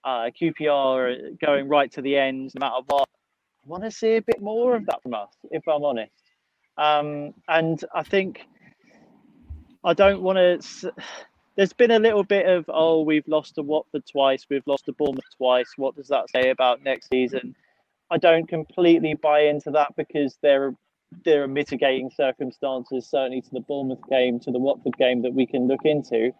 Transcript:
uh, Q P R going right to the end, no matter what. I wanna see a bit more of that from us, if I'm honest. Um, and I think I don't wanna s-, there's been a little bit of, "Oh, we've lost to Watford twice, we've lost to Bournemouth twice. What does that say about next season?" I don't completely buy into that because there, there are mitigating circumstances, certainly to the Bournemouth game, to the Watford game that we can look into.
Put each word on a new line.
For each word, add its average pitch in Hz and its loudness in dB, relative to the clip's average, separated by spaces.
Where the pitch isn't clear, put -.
uh, 123 -4
Q 160 -4
P 151 -4
R 131 0
going 143 0
right 139 2
to 143 -12
the 139 0
end, 135 -2
no 135 -6
matter 131 -4
what. 139 0
I - -20
wanna 190 -10
see 226 0
a 220 0
bit 226 -2
more 226 0
of 214 -6
that - -4
from 123 -8
us, 101 -8
if 156 -8
I'm 147 -2
honest. 117 -4
Um, 147 -2
and 165 0
I 160 -4
think 190 -4
I 170 2
don't 196 4
wanna 185 2
s-, - -16
there's 196 2
been 233 4
a 226 6
little 214 4
bit 196 2
of, 180 2
"Oh, 160 2
we've 151 0
lost 156 -2
to 156 -6
Watford 151 -4
twice, 135 0
we've 139 -4
lost 139 -4
to 139 -8
Bournemouth 135 -4
twice. 127 0
What 135 -6
does 135 -20
that 135 -2
say 127 2
about 127 2
next 135 -4
season?" 127 -2
I 170 -2
don't 165 4
completely 165 2
buy 151 2
into 147 0
that 147 0
because 147 -4
there, 139 2
there 151 4
are 143 -4
mitigating 135 -2
circumstances, 131 -6
certainly 131 -2
to - -20
the 127 -8
Bournemouth 135 -8
game, 127 2
to - -10
the 123 -2
Watford 131 -2
game 123 2
that 123 -4
we 131 0
can 127 -2
look 131 -2
into. 131 0